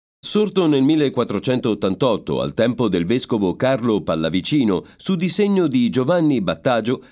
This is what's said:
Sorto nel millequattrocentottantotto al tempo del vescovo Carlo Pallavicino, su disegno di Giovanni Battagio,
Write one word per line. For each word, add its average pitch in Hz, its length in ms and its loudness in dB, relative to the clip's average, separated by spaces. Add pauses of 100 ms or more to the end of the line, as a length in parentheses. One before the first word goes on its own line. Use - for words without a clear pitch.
(180)
Sorto 196 480 0
nel 143 160 4
millequattrocentottantotto 117 1600 0
al 69 140 -4
tempo 117 340 0
del 87 160 0
vescovo 104 500 0
Carlo 120 460 0
Pallavicino, 87 840 0 (140)
su - 200 -4
disegno 185 500 0
di 123 240 0
Giovanni 143 500 0
Battagio, 110 720 -2